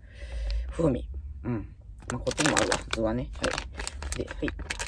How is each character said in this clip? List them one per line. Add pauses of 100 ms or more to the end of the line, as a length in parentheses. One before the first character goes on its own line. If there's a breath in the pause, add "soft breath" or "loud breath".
(720 loud breath)
風
味。 (360)
う
ん。 (380)
ま
あ、
こ
っ
ち
に
も
あ
る
わ、 (120)
図
は
ね。 (100)
は (680)
い。
で、
は
い。 (400)